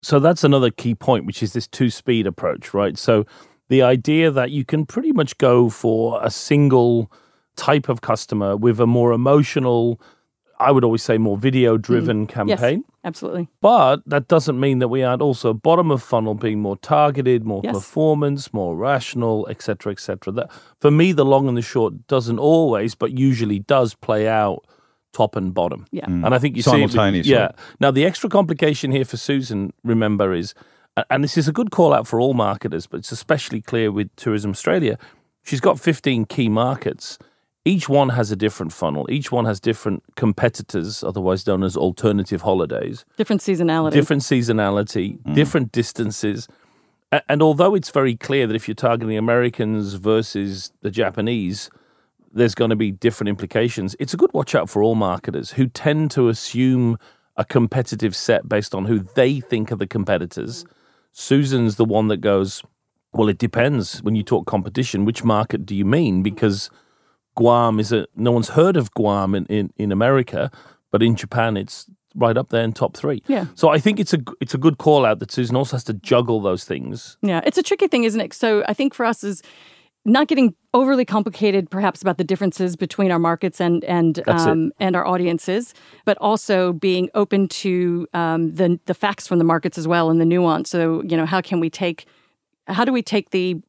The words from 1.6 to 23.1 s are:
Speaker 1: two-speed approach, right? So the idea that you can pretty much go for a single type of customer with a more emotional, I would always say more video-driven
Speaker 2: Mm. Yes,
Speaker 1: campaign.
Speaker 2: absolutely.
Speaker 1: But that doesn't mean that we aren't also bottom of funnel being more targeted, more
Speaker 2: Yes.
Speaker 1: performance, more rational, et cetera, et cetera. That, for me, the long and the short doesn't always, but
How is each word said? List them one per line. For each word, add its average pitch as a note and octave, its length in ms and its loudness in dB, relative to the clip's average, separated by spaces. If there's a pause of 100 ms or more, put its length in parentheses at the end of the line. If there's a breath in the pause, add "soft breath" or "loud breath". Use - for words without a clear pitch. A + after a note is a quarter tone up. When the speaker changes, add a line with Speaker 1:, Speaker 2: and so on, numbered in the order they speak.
Speaker 1:
two-speed A#2 580 0
approach, - 480 -6
right? G2+ 240 0
So G#2+ 260 2 (440 soft breath)
the C3 140 4
idea D3+ 500 2
that C3 180 -2
you C#3+ 140 -4
can D#3 200 -2
pretty D4+ 280 -4
much E3 260 0
go B2 300 6
for A2+ 560 -2
a A2+ 40 0
single A#2+ 800 2 (460 soft breath)
type C#3+ 340 0
of B2 120 -2
customer G#2 560 -2
with A2+ 240 2
a A#2+ 80 4
more A#2+ 240 4
emotional, B2 880 2 (580 soft breath)
I C3 140 6
would C3 100 6
always A2+ 220 2
say A2+ 140 2
more G#2+ 180 0
video-driven A#2 920 2
Speaker 2:
Mm. G#2+ 220 -4
Yes, A2 100 0
Speaker 1:
campaign. C#3 260 0 (200)
Speaker 2:
absolutely. F3 440 -8 (120)
Speaker 1:
But E3 440 6
that C#3+ 220 -2
doesn't D3+ 320 2
mean C3+ 220 2
that B2+ 80 2
we C3 160 0
aren't B2 180 0
also B2+ 320 0
bottom D#3+ 380 4
of B2+ 100 0
funnel A2 320 0
being G#2+ 260 -2
more G2 180 -2
targeted, C3+ 680 2
more G#2 180 -4
Speaker 2:
Yes. B3 100 -4
Speaker 1:
performance, C#3+ 800 -2
more F2+ 220 -2
rational, A2+ 720 -2
et - 140 -10
cetera, G#2 300 -6
et F#2+ 80 -10
cetera. F#2+ 320 -8
That, A#2 180 -6 (300 loud breath)
for D3 100 6
me, E3+ 220 4
the D3 120 4
long C3+ 220 4
and B2 100 0
the A#2 60 -2
short A2+ 460 -4
doesn't A#2 320 -2
always, C3+ 560 2
but - 200 -4